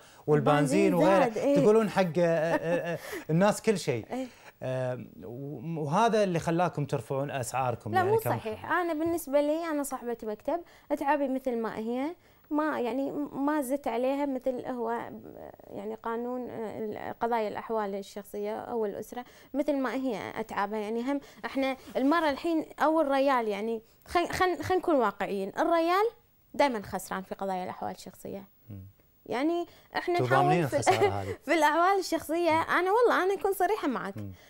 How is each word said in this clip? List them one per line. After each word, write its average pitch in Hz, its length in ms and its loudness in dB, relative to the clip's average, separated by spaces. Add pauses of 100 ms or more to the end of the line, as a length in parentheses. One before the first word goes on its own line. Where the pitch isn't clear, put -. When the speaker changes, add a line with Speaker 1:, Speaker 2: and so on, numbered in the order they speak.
(260)
Speaker 1:
والبنزين 147 600 4
Speaker 2:
البنزين 160 80 4
Speaker 1:
وغيره، 180 300 6
Speaker 2:
زاد، 220 140 0
إيه. 277 180 4
Speaker 1:
تقولون 214 340 6
حق، 196 120 2 (160)
آه، 175 40 4
آه، 165 720 2
آه، - 40 -6 (320)
الناس 190 320 4
كل 214 160 2
شيء. 120 300 -4
Speaker 2:
<laughs> - 40 -8
إيه. 254 140 -6 (360)
Speaker 1:
آم، 127 480 -4 (140)
و-، 139 600 -8
وهذا 208 400 4
اللي 175 140 2
خلاكم 165 460 0
ترفعون 135 460 -4
أسعاركم 123 600 -2
Speaker 2:
لا، 359 60 0
Speaker 1:
يعني 370 140 2
Speaker 2:
مو 440 60 4
Speaker 1:
كمحامين. 233 240 0
Speaker 2:
صحيح. 214 320 -8
أنا 339 200 0
بالنسبة 311 480 0
لي 302 240 0
أنا 294 180 -2
صاحبة 240 400 -6
مكتب، 233 380 -6 (320)
أتعابي 285 360 2
مثل 262 280 -2
ما 226 220 -4
هي، 254 360 -4 (360)
ما 302 300 0
يعني 262 300 -2 (220)
ما 294 300 0
زدت 269 260 -2
عليها 262 380 0
مثل 254 400 -4
هو، 233 440 -4 (600)
يعني 214 240 -8
قانون، 240 560 -6
آه، 214 640 -8
قضايا 233 360 -2
الأحوال 208 460 -4
الشخصية 208 640 -8
أو 226 280 -4
الأسرة 233 380 -8 (300)
مثل 294 220 0
ما 254 180 0
هي 220 460 -4
أتعابها. 208 380 -4
يعني 220 240 -4
هم 277 180 -2 (240)
إحنا 269 320 -2 (200)
المرة 294 340 2
الحين 320 360 -2 (120)
أو 311 220 4
الريال، 269 480 2
يعني 220 340 -4 (240)
خل-، 349 220 0
خل-، 359 340 0
خل 370 140 2
نكون 320 180 2
واقعيين، 196 640 0
الريال 339 460 4 (500)
دايما 240 280 2
خسران 190 400 -6
في 208 120 -10
قضايا 190 300 -4
الأحوال 202 260 -8
الشخصية. 196 580 -14 (220)
Speaker 1:
مم. 95 160 -14 (400)
Speaker 2:
يعني 330 400 -2 (300)
احنا - 220 0
Speaker 1:
تضامنين 139 460 4
Speaker 2:
نحاول 127 40 -2
في - 220 2
ال-، - 40 6
Speaker 1:
الخسارة 403 140 4
هذه. - 320 -4
Speaker 2:
<laughs> - 40 -20
في 294 100 2
الأحوال 330 440 4
الشخصية، 330 520 0
Speaker 1:
مم. 320 280 2
Speaker 2:
أنا 370 140 2
والله 415 300 4
أنا 381 120 2
أكون 392 180 0
صريحة 381 360 0
معك. 196 280 -4
Speaker 1:
مم. 101 160 -10 (180)